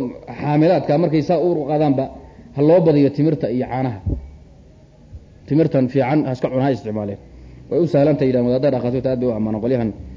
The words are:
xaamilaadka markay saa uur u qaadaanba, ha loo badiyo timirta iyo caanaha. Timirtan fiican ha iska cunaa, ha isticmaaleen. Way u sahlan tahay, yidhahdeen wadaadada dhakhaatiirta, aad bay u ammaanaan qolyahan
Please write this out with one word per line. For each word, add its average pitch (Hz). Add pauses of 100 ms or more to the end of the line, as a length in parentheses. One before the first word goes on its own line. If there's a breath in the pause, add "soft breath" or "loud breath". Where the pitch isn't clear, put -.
(280)
xaamilaadka 151
markay 160
saa 170
uur 170
u 151
qaadaanba, 143 (480 loud breath)
ha 139
loo 165
badiyo 147
timirta 147
iyo 123
caanaha. 120 (1400)
Timirtan 143
fiican 135
ha 131
iska 127
cunaa, 131
ha 139
isticmaaleen. 104 (480 loud breath)
Way 139
u 175
sahlan 147
tahay, 139
yidhahdeen 123
wadaadada 135
dhakhaatiirta, 123
aad 127
bay 123
u 117
ammaanaan 107
qolyahan 117 (260 loud breath)